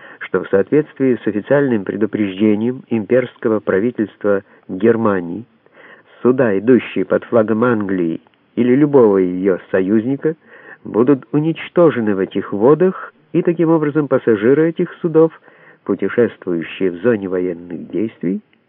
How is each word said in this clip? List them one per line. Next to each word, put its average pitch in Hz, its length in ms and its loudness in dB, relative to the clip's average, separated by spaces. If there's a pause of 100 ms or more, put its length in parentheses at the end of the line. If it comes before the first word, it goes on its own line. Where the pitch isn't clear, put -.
(200)
что - 240 -6
в - 60 -14
соответствии 131 680 0
с - 100 -10
официальным 113 580 0
предупреждением 104 1040 -2
имперского 117 720 -2
правительства 101 840 -2 (240)
Германии 101 800 -2 (760)
суда, 120 380 2
идущие 107 460 2
под - 180 -2
флагом 110 400 0
Англии 95 580 -2 (340)
или 123 200 2
любого 135 420 4
ее 92 400 0 (140)
союзника, 113 640 -2 (480)
будут 127 480 0
уничтожены 147 840 0
в 95 60 -2
этих 95 340 -4
водах, 151 640 2 (180)
и 165 80 0
таким 170 280 0
образом 151 380 0
пассажиры 127 600 2
этих 170 320 -4
судов, 160 400 2 (440)
путешествующие 95 1040 -2
в 87 60 -10
зоне 101 320 -2
военных 87 600 -6
действий, 113 520 -6 (280)